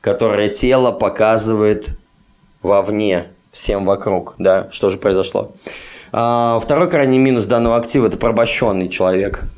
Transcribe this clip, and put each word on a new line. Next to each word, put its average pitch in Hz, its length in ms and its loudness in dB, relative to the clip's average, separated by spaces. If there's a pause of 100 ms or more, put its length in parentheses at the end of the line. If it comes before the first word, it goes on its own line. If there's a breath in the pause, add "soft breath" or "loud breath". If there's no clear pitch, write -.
которое 104 480 0
тело 127 420 2
показывает 107 960 0 (760)
вовне, 98 640 0 (260)
всем 98 320 -4
вокруг, 95 520 -2
да, 95 340 2
что 98 200 0
же 95 60 -4
произошло. 95 560 -2 (580 loud breath)
А, 117 480 0
второй 160 300 0
крайний 135 280 2
минус 127 280 2
данного 117 320 2
актива — 117 300 0
это 104 100 -2
порабощённый 107 720 0
человек. 95 540 -2 (140)